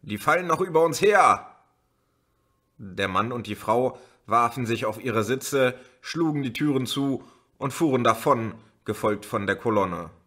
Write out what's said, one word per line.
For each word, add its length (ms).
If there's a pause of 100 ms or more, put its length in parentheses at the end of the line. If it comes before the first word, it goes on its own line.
die 160
fallen 300
noch 140
über 220
uns 180
her! 460 (1300)
Der 300
Mann 240
und 160
die 80
Frau 420 (280)
warfen 400
sich 200
auf 180
ihre 200
Sitze, 520 (260)
schlugen 420
die 100
Türen 320
zu 380 (340)
und 160
fuhren 300
davon, 500 (320)
gefolgt 400
von 220
der 80
Kolonne. 540 (180)